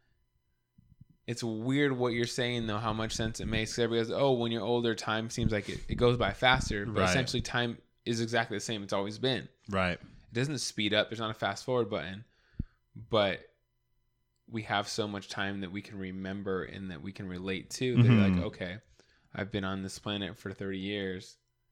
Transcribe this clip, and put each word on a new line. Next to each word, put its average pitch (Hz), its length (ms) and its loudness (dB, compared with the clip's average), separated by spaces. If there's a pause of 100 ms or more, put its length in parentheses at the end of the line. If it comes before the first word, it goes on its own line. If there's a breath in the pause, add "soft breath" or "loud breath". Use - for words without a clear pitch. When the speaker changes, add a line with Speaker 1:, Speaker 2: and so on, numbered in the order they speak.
(1300)
Speaker 1:
It's 120 160 -4
weird 131 480 2
what 123 220 0
you're 117 120 2
saying, 120 400 -2
though, 104 120 0
how 113 140 -2
much 110 200 -2
sense 110 260 -2
it - 80 -4
makes. 110 260 0
'Cause - 120 -6
everybody 117 240 2
goes, 92 120 -2
"Oh, 139 120 6
when 117 180 2
you're 117 120 0
older, 120 340 2
time 113 340 -2
seems 110 220 2
like 101 160 -2
it, 92 100 -4 (100)
it - 60 -2
goes 123 220 4
by 101 160 2
faster." 127 520 4
But 104 180 0
Speaker 2:
Right. 92 80 6
Speaker 1:
essentially, 120 300 2
time 120 380 -2 (260)
is 117 160 0
exactly 113 360 0
the 101 40 -4
same 107 220 -6
it's 98 100 -8
always 104 260 -2
been. 113 300 -2 (200)
Speaker 2:
Right. 92 320 2
Speaker 1:
It - 340 -16
doesn't 135 240 0
speed 104 340 -2
up. 104 160 4
There's 113 120 -6
not 110 100 -2
a 110 40 -6
fast 98 300 -2
forward 123 240 0
button. 95 360 -6 (840 loud breath)
But 101 400 2 (1000)
we 113 140 -6
have 104 260 0
so 107 180 -2
much 101 220 -6
time 98 320 -4
that 90 100 -6
we 101 100 -8
can 107 180 -14
remember 95 680 -4
and 95 260 -10
that 78 120 -12
we 95 100 -10
can 98 160 -10
relate 92 420 -6
to. 123 320 4
They're 120 100 8
like, 101 200 8
Speaker 2:
Mm-hmm. 90 120 4
Speaker 1:
"Okay, 98 340 -8 (560 soft breath)
I've 98 180 -6
been 98 120 -2
on 95 180 -4
this 95 180 -8
planet 101 360 -6
for 98 160 -10
thirty 95 280 -6
years. 98 560 -6 (360)